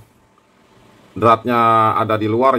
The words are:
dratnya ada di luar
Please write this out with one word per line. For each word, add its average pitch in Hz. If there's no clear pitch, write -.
dratnya 113
ada 110
di 107
luar 131